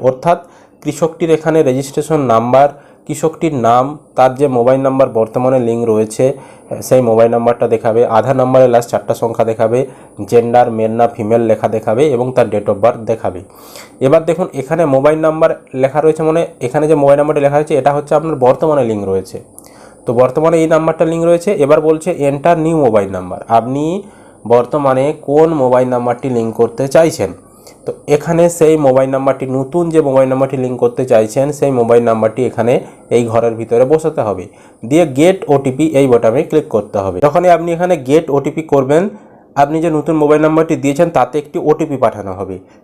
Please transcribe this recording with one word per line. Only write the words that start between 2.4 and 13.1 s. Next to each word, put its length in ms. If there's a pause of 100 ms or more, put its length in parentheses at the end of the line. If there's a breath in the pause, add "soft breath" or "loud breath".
কৃষকটির 480
নাম, 440 (160)
তার 200
যে 120
মোবাইল 340
নাম্বার 280
বর্তমানে 500
লিংক 280
রয়েছে, 460 (480 loud breath)
সেই 200
মোবাইল 300
নাম্বারটা 360
দেখাবে, 380
আধার 300
নাম্বারের 340
লাস্ট 200
চারটা 240
সংখ্যা 320
দেখাবে, 400 (440 loud breath)
জেন্ডার 420
মেল 200
না 160
ফিমেল 340
লেখা 260
দেখাবে 440
এবং 200
তার 160
date 180
of 180
birth 140
দেখাবে। 440 (580 loud breath)